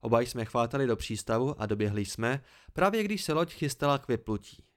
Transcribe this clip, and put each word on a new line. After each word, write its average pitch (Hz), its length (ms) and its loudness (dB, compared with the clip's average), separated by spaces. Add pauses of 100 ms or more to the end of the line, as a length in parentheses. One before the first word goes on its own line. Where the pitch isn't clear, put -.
Oba 117 200 4
jsme 123 240 -4
chvátali 123 420 0
do 113 100 2
přístavu 117 640 -2
a 110 60 -2
doběhli 104 380 0
jsme, 120 380 -2 (300)
právě 202 320 2
když 208 180 -2
se 160 100 -2
loď 165 200 0
chystala 143 460 0
k - 100 -10
vyplutí. - 560 -4 (120)